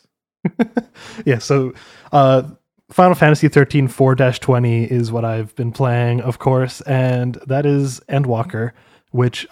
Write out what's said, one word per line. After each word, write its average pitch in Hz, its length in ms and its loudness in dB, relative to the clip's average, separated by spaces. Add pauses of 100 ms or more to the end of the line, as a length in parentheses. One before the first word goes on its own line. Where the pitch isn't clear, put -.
(460)
<laughs> 175 80 -6 (720)
Yeah, 127 140 2
so, 131 340 -2 (380)
uh, 135 320 4 (480)
Final 180 240 4
Fantasy 151 320 4
thirteen 139 400 2
four 131 280 2
dash 127 240 2
twenty 120 440 0
is 117 280 -2
what 113 140 -4
I've 113 300 -6
been 120 160 -6
playing, 120 500 0
of 123 180 -4
course, 131 420 -2
and 127 540 -2 (120)
that 135 180 -2
is 139 340 0 (100)
Endwalker, 117 640 -4 (400)
which 123 400 -2